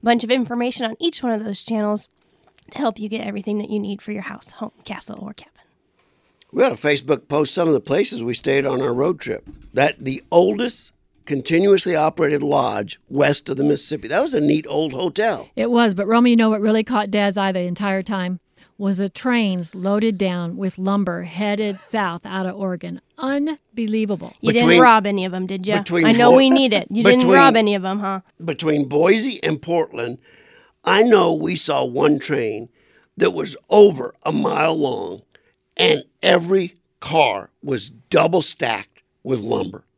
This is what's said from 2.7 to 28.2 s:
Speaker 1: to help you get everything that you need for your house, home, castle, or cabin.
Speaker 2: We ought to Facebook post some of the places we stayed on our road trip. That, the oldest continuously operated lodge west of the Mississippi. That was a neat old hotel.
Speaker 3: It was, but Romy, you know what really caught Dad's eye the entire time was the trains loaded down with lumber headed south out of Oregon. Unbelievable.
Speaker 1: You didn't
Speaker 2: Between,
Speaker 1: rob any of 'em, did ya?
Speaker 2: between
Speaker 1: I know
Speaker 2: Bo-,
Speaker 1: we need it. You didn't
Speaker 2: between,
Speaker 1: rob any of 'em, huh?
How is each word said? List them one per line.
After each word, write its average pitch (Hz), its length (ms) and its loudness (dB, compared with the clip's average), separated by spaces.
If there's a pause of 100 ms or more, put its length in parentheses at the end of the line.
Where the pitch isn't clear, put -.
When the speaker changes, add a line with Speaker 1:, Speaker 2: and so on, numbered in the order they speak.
Speaker 1:
to - 60 -12
help 262 200 -4
you 214 100 -10
get 214 160 -8
everything 208 340 -6
that 208 120 -8
you 214 80 -4
need 202 240 -8
for - 80 -14
your 208 120 -10
house, - 300 -14
home, - 200 -12 (120)
castle, - 380 -14
or 208 120 -14
cabin. - 180 -20 (1000)
Speaker 2:
We - 140 2
ought 262 60 2
to 135 40 -6
Facebook 135 540 -2
post 147 260 0
some 170 140 0
of 156 60 4
the 120 60 2
places 143 440 -2
we 120 100 -4
stayed 139 320 0
on 131 160 -2
our 131 100 -2
road 147 280 -2
trip. - 260 -8 (280)
That, - 260 0
the 135 220 -8 (100)
oldest 202 580 2 (340)
continuously 170 720 2
operated 151 480 0
lodge 123 560 -2 (100)
west 139 400 0
of 131 80 -4
the 135 60 -2
Mississippi. 139 460 -2
That 175 140 0
was 294 120 -4
a 170 60 2
neat 147 280 0
old 151 240 -2
hotel. 175 600 -4
Speaker 3:
It 233 160 -2
was, 233 240 2
but 196 140 -4
Romy, 240 220 4
you 233 60 4
know 226 140 4
what 214 100 -2
really 214 220 0
caught 208 300 -2
Dad's 202 240 0
eye 196 160 -2
the 185 80 -4
entire 190 420 -4
time 185 380 -6 (360)
was 196 220 -2
the 196 100 -2
trains 196 640 -2
loaded 202 460 0
down 175 380 -2
with 185 220 -6
lumber 185 440 -2
headed 202 580 -4
south 185 460 -6
out 190 220 -6
of - 80 -8
Oregon. 180 440 -8 (180)
Unbelievable. 233 1200 -4
Speaker 1:
You 220 120 0
didn't 233 160 4
Speaker 2:
Between, - 140 8
Speaker 1:
rob 220 240 6
any 196 180 -2
of 185 80 -6
'em, 185 140 -6
did 190 200 -8
ya? 208 120 0
Speaker 2:
between 170 280 0
Speaker 1:
I 226 60 6
know 240 200 6
Speaker 2:
Bo-, 262 60 8
Speaker 1:
we 269 120 6
need 262 220 4
it. 196 180 -2
You 220 140 0
didn't 247 160 8
Speaker 2:
between, 247 160 4
Speaker 1:
rob 269 200 6
any 208 200 2
of 185 80 -6
'em, 190 160 -4
huh? 190 200 -6 (240)